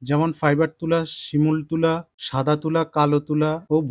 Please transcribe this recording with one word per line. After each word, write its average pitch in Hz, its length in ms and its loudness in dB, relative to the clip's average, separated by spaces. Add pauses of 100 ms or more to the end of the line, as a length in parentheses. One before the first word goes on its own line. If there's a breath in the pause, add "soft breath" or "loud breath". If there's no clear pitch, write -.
যেমন 147 260 2 (120)
ফাইবার 151 300 2 (100)
তুলা, 165 200 0 (240)
শিমুল 151 340 0 (120)
তুলা, 160 220 0 (260)
সাদা 135 380 -2
তুলা, 160 260 0 (140)
কালো 147 240 2
তুলা 151 320 -2 (180)
ও 151 60 2 (140)